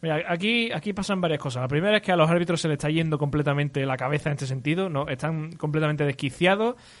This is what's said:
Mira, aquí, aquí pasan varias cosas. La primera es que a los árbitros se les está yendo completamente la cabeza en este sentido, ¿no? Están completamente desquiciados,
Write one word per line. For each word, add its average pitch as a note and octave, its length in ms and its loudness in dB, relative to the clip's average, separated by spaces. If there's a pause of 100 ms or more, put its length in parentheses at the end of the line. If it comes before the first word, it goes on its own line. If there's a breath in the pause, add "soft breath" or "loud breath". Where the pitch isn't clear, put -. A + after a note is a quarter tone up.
Mira, D#3+ 280 -2
aquí, A3 420 0
aquí G3+ 220 -4
pasan F#3+ 300 -2
varias D#3+ 180 0
cosas. B2 220 -4
La C3 60 -2
primera F3 280 2
es G#3 60 2
que G3 100 0
a F3+ 40 4
los D#3+ 140 6
árbitros E3+ 300 2
se E3 80 0
les D3+ 80 2
está D3 140 -2
yendo D#3+ 260 0
completamente C#3+ 720 0
la C3 100 -2
cabeza C#3 320 -2
en D3 60 0
este C#3 120 -6
sentido, D3 440 -2
¿no? D3 180 -2
Están D#3 440 -4
completamente D3+ 520 0
desquiciados, F3+ 720 2 (240 soft breath)